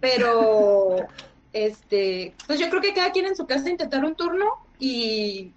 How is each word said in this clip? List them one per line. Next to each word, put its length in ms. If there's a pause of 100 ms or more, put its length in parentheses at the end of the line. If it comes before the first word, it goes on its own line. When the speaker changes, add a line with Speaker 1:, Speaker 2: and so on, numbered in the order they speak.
Speaker 1:
pero, 960 (300)
Speaker 2:
<laughs> 260
Speaker 1:
este, 840 (120)
pues 120
yo 120
creo 100
que 140
cada 180
quien 140
en 100
su 100
casa 220
intentar 380
un 100
turno 300 (320)
y, 800